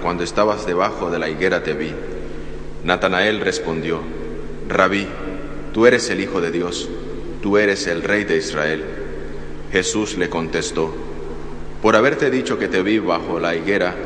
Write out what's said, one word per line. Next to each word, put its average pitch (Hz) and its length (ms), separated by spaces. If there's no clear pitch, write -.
cuando 87 200
estabas 101 440
debajo 90 420
de 85 80
la 80 120
higuera 85 340
te 80 100
vi". 78 180
Natanael 95 560
respondió: 82 600
"Rabí, 95 380
tú 113 140
eres 123 240
el 92 80
Hijo 95 200
de 85 120
Dios, 87 360
tú 101 160
eres 101 300
el 85 160
Rey 101 220
de 85 120
Israel". 78 460
Jesús 98 460
le 87 120
contestó: 80 680
"Por 110 140
haberte 143 360
dicho 127 260
que 101 100
te 92 140
vi 107 180
bajo 85 400
la 85 160
higuera 90 400